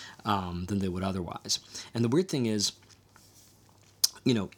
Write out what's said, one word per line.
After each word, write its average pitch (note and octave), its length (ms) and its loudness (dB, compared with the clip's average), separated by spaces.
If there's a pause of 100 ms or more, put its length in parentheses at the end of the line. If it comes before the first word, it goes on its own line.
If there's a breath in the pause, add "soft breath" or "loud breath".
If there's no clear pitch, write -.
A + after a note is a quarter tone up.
(240 loud breath)
um, F#2 440 0
than G#2 100 0
they F#2+ 120 0
would F2+ 140 -2
otherwise. F#2 560 -4 (360 loud breath)
And A#2 100 2
the A#2 40 4
weird F3 200 2
thing C3+ 160 0
is, G#2+ 280 0 (1500)
you C3 120 4
know, G2 220 -2